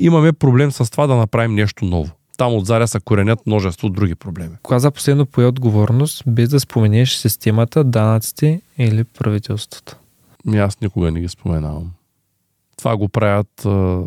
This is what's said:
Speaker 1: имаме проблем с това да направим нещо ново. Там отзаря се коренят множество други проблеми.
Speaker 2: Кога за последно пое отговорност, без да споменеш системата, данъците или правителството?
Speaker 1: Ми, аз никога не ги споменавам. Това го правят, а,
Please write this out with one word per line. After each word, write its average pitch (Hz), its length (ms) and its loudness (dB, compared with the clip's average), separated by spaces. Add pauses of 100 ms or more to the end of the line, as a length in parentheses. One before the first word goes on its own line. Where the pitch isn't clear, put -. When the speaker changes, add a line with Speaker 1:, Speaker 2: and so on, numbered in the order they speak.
Speaker 1:
имаме 165 280 4
проблем 135 400 2
с - 180 -4
това 147 160 0
да 131 100 2
направим 113 380 0
нещо 104 300 -2
ново. 85 260 -2 (260)
Там 123 180 0
отзаря 113 340 2
се 107 120 -4
коренят 107 460 0
множество 101 420 -2
други 92 260 -2
проблеми. 85 480 -12
Speaker 2:
Кога 127 160 0
за 143 120 2
последно 143 360 0
пое 123 200 2
отговорност, 123 800 0
без 117 220 2
да 143 120 2
споменеш 113 540 2
системата, 113 720 0
данъците 113 800 0 (160)
или 113 260 2
правителството? - 920 -6 (480)
Speaker 1:
Ми, 110 140 0
аз 101 220 -2
никога 90 300 -2
не 82 100 -4
ги 87 80 -6
споменавам. 80 640 -6 (840)
Това 117 200 -4
го 101 120 -2
правят, 104 580 -2
а, 92 400 0